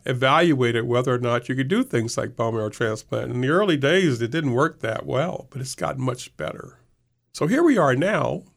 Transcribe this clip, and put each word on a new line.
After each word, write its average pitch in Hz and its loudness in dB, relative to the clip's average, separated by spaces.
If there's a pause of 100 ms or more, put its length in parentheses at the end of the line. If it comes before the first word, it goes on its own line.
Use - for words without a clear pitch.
evaluated 131 2
whether 123 0
or 123 0
not 120 -2
you 127 -2
could 131 -2
do 208 2
things 117 -2
like 117 -4
bone 113 -2
marrow 107 -2
transplant. 113 -4
In 123 -4
the 127 0
early 180 2
days, 143 2
it 117 -2
didn't 147 -2
work 147 0
that - -6
well, 135 -4
but 131 -12
it's 131 -10
gotten 135 -4
much 123 -6
better. - -10 (540)
So - -2
here 262 2
we 302 6
are 139 4
now, 165 -2 (140)